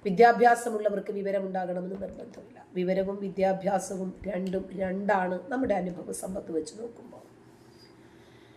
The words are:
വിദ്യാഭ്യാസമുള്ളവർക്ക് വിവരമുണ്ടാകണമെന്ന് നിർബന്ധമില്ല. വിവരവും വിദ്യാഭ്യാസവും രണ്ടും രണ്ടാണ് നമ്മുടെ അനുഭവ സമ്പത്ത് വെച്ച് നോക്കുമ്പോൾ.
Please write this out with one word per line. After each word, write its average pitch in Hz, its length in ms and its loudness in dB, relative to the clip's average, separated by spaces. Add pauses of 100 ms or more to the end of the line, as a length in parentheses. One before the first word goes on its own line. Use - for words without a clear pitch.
വിദ്യാഭ്യാസമുള്ളവർക്ക് 214 1080 6
വിവരമുണ്ടാകണമെന്ന് 190 880 -4
നിർബന്ധമില്ല. - 640 -14 (100)
വിവരവും 185 460 0
വിദ്യാഭ്യാസവും 185 960 0 (120)
രണ്ടും 185 460 -4
രണ്ടാണ് 185 680 0 (100)
നമ്മുടെ 262 260 0
അനുഭവ 180 380 -4
സമ്പത്ത് 190 400 -8
വെച്ച് 156 280 -4
നോക്കുമ്പോൾ. - 420 -14 (1300)